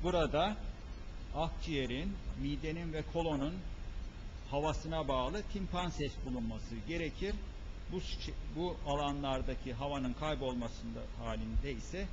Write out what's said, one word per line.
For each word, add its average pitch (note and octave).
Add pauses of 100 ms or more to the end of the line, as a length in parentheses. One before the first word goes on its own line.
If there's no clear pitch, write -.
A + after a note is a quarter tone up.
Burada F3 (760)
akciğerin, D3+ (280)
midenin D#3
ve D3+ (100)
kolonun D#3+ (960)
havasına D3+
bağlı C3+ (120)
timpan F3+
ses C#3+ (140)
bulunması A2+ (120)
gerekir. E3+ (560)
Bu F3+
şi-, - (220)
bu E3 (120)
alanlardaki C#3
havanın C3+
kaybolmasında B2 (240)
halinde A2+
ise E3+